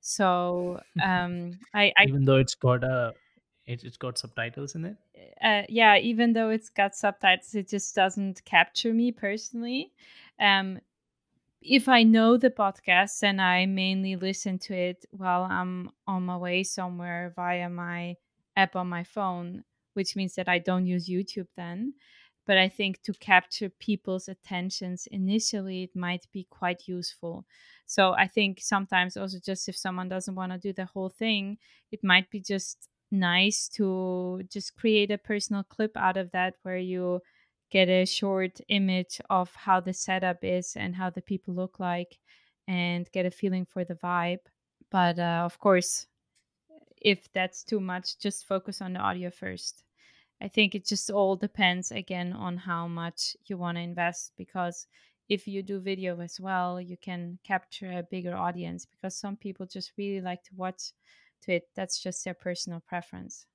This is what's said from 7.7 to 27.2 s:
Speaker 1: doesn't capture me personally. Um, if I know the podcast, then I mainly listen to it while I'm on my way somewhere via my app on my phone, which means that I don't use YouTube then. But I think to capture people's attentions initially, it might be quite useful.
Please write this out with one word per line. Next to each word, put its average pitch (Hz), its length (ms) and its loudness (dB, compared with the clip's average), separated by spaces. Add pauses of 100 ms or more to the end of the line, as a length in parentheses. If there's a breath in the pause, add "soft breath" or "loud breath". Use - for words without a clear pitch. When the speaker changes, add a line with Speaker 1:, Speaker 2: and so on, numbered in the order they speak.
Speaker 1:
doesn't 190 500 0
capture 185 480 2
me 233 200 2
personally. 233 800 -6 (460 loud breath)
Um, 190 420 2 (840)
if 247 260 4
I 247 160 10
know 226 340 8
the 247 120 6
podcast, 196 680 2
then 196 180 2
I 185 280 4
mainly 190 500 0
listen 190 440 -4
to - 140 -10
it 180 360 -2
while 180 320 0
I'm 180 480 -4 (160)
on 185 180 0
my 180 140 -4
way 180 240 0
somewhere 175 720 -6
via 175 320 -2
my 175 480 -8 (400)
app 190 200 2
on 180 120 -4
my 175 160 -4
phone, 180 600 -6 (280)
which 190 240 -4
means 190 200 -4
that 180 120 -4
I 180 100 4
don't 185 280 2
use 180 220 -2
YouTube 185 400 -4 (100)
then. 180 340 -8 (540 soft breath)
But 202 100 6
I 190 140 6
think 196 320 -4
to - 100 -6
capture - 560 4
people's 190 580 -4
attentions 180 840 -8
initially, 190 720 -2
it 180 120 -12
might 180 380 -4
be 185 160 -10
quite 180 400 -4
useful. 175 560 -8 (400 soft breath)